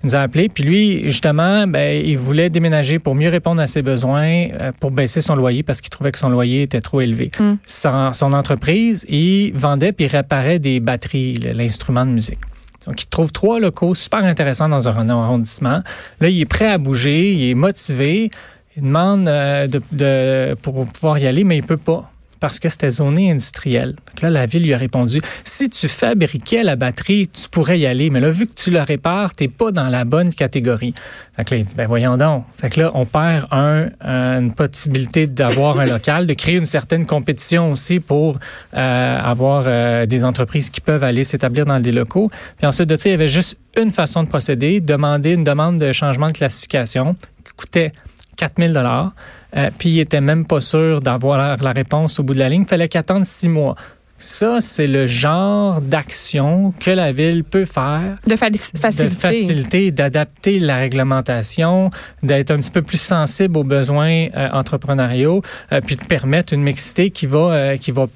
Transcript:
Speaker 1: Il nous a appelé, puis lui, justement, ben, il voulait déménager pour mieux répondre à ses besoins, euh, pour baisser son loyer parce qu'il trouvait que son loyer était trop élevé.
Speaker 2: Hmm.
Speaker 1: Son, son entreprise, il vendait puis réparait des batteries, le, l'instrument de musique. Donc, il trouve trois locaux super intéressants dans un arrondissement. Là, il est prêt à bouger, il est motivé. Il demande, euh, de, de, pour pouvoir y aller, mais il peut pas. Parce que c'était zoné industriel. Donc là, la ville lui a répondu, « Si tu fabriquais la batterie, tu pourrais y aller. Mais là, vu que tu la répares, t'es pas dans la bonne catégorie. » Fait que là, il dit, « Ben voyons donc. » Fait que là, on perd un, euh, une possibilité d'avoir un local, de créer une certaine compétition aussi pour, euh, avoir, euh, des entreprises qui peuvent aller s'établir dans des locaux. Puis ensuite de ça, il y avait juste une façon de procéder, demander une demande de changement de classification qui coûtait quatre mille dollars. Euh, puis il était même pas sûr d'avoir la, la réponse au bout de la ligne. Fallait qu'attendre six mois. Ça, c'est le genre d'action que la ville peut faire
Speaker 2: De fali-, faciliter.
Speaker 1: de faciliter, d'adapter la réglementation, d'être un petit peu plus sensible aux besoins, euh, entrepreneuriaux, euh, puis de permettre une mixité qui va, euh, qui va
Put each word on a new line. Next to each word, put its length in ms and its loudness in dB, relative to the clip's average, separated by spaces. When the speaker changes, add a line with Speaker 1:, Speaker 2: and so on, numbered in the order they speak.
Speaker 1:
Il 40 -2
nous 100 2
a 20 4
appelé, 340 0
puis 120 -4
lui, 400 2
justement, 640 2
ben, 360 0
il 140 0
voulait 320 2
déménager 480 2
pour 160 -2
mieux 140 2
répondre 340 0
à 60 0
ses 120 0
besoins, 680 0
euh, 200 -6
pour 100 -2
baisser 300 0
son 160 0
loyer 260 0
parce 180 -4
qu'il 100 -16
trouvait 200 -4
que 80 -8
son 100 0
loyer 340 2
était 180 -2
trop 200 -2
élevé. 380 -2
Speaker 2:
Hmm. 160 2
Speaker 1:
Son, 480 0
son 200 2
entreprise, 760 0
il 440 2
vendait 400 2
puis 160 0
réparait 500 0
des 220 0
batteries, 540 -2
le, 180 -4
l'instrument 520 -2
de 60 0
musique. 300 -2
Donc, 160 -8
il 40 -10
trouve 260 0
trois 280 0
locaux 340 0
super 300 -2
intéressants 440 0
dans 200 2
un 200 0
arrondissement. 720 0
Là, 80 4
il 120 2
est 40 2
prêt 240 0
à 100 2
bouger, 540 0
il 180 0
est 40 0
motivé. 760 0
Il 60 -6
demande, 460 2
euh, 400 0
de, 120 -2
de, 680 0
pour 240 -4
pouvoir 320 -2
y 100 0
aller, 160 2
mais 140 2
il 40 -2
peut 140 -2
pas. 340 -4
Parce 200 -4
que 120 -2
c'était 180 -2
zoné 420 2
industriel. 580 -2
Donc 340 -12
là, 80 2
la 160 2
ville 160 0
lui 100 2
a 60 2
répondu, « 420 0
Si 240 -2
tu 200 -4
fabriquais 720 0
la 120 2
batterie, 540 0
tu 220 -2
pourrais 280 2
y 80 2
aller. 220 0
Mais 100 2
là, 120 4
vu 160 0
que 80 -12
tu 160 -2
la 120 2
répares, 520 -2
t'es 120 -2
pas 260 -2
dans 180 0
la 160 0
bonne 260 2
catégorie. » 640 -2
Fait 80 -4
que 100 -4
là, 60 0
il 60 -2
dit, « 100 -8
Ben 100 -4
voyons 300 0
donc. » 300 0
Fait 140 -4
que 100 0
là, 140 2
on 100 0
perd 460 0
un, 380 2
euh, 340 -2
une 140 -2
possibilité 720 -2
d'avoir 540 2
un 40 2
local, 420 0
de 60 0
créer 240 -2
une 80 0
certaine 400 -2
compétition 680 0
aussi 280 0
pour, 380 0
euh, 480 0
avoir, 440 2
euh, 400 0
des 180 0
entreprises 460 -2
qui 100 -10
peuvent 240 0
aller 200 0
s'établir 420 0
dans 120 2
des 140 0
locaux. 380 0
Puis 100 0
ensuite 220 2
de 80 2
ça, 140 2
il 20 4
y 40 4
avait 120 2
juste 300 0
une 120 2
façon 320 0
de 80 -2
procéder, 500 0
demander 540 2
une 100 2
demande 340 2
de 140 0
changement 360 0
de 40 -2
classification 840 -2
qui 100 -20
coûtait 380 -2
quatre 200 -4
mille 140 2
dollars. 400 0
Euh, 200 0
puis 120 -2
il 100 4
était 220 0
même 260 2
pas 140 2
sûr 400 2
d'avoir 360 0
la, 240 0
la 120 0
réponse 480 0
au 20 0
bout 120 0
de 40 0
la 100 2
ligne. 160 2
Fallait 240 0
qu'attendre 380 0
six 220 0
mois. 260 2
Ça, 440 0
c'est 260 0
le 200 2
genre 760 2
d'action 960 0
que 140 0
la 180 2
ville 320 0
peut 220 0
faire 540 -4
Speaker 2:
De 80 4
fali-, 220 0
faciliter. 500 0
Speaker 1:
de 120 -4
faciliter, 720 2
d'adapter 680 0
la 160 2
réglementation, 1120 0
d'être 300 2
un 60 2
petit 120 -2
peu 120 0
plus 180 -2
sensible 580 0
aux 60 0
besoins, 720 2
euh, 160 -2
entrepreneuriaux, 880 0
euh, 120 2
puis 120 -4
de 80 -14
permettre 480 0
une 100 0
mixité 480 0
qui 160 -6
va, 120 0
euh, 380 2
qui 140 -6
va 260 0